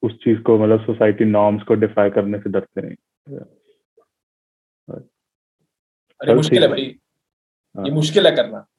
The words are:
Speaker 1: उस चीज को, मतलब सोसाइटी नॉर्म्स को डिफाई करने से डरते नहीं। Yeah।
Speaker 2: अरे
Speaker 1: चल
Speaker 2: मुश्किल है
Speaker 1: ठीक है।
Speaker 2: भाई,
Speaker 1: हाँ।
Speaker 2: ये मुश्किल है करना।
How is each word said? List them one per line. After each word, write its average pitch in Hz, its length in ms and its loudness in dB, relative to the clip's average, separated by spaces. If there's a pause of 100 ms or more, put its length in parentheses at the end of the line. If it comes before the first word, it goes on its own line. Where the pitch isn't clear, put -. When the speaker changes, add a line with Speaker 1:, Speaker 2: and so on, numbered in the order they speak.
Speaker 1:
उस 107 60 -6
चीज 113 260 0
को, 113 200 4
मतलब 110 200 4
सोसाइटी 110 460 0
नॉर्म्स 104 380 2
को - 100 0
डिफाई 107 360 0
करने 101 280 -2
से 101 120 -8
डरते 95 320 -6
नहीं। - 140 -12 (420)
Yeah। - 120 -18 (2750)
Speaker 2:
अरे 135 60 -6
Speaker 1:
चल 120 80 4
Speaker 2:
मुश्किल 156 260 2
है 143 60 4
Speaker 1:
ठीक - 100 -2
है। 135 60 -6
Speaker 2:
भाई, - 160 -14 (800)
Speaker 1:
हाँ। 101 80 -8
Speaker 2:
ये 139 60 -4
मुश्किल 160 360 2
है 151 80 2
करना। 110 300 -6 (140)